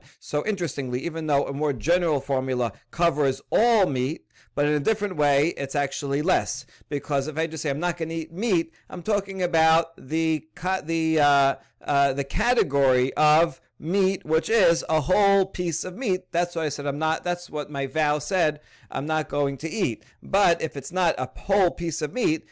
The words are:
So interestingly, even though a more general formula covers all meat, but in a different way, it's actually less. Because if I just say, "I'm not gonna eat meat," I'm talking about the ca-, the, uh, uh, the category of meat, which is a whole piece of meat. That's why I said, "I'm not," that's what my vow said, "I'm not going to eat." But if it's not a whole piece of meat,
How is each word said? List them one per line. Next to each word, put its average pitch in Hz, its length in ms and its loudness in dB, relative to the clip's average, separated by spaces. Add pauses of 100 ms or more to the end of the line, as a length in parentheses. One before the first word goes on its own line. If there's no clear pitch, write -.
(220)
So - 240 -4
interestingly, 139 560 -4
even 156 260 -4
though 143 180 2
a 139 80 -4
more 147 200 0
general 160 480 0
formula 131 500 -2 (200)
covers 147 500 0 (100)
all 220 340 4
meat, 135 400 -2 (300)
but 147 100 2
in 151 80 2
a 147 60 2
different 202 380 -2
way, 143 400 2
it's 139 180 -6
actually 143 460 -2
less. 151 440 -2 (220)
Because 139 400 -2
if 147 100 -8
I 160 100 -2
just 151 160 -8
say, 151 60 -2
"I'm 139 120 -2
not 175 160 -4
gonna 165 160 -4
eat 165 180 -6
meat," 180 400 -2 (180)
I'm 175 140 -10
talking 196 400 -2
about 160 540 2
the 156 580 -2
ca-, 185 260 -4
the, 160 380 0
uh, 139 360 4 (260)
uh, 139 320 2
the 135 100 -2
category 139 920 2
of 156 440 4 (200)
meat, 190 440 0
which 160 260 0
is 185 380 2
a 160 140 2
whole 196 440 4
piece 180 380 -4
of 180 140 -8
meat. 196 340 -2
That's 175 240 -2
why 160 100 0
I 147 40 -2
said, 143 160 -6
"I'm 147 140 -2
not," 160 260 -2
that's 175 240 -4
what 151 200 -6
my 139 160 -4
vow 151 340 0
said, 156 420 0 (280)
"I'm 139 180 -6
not 156 200 -2
going 139 300 0
to 160 120 -6
eat." 160 360 -2 (160)
But 170 400 2
if - 160 -4
it's - 140 -8
not 175 260 0
a - 200 -4
whole 196 340 2
piece 170 300 -4
of 151 120 -4
meat, 170 380 0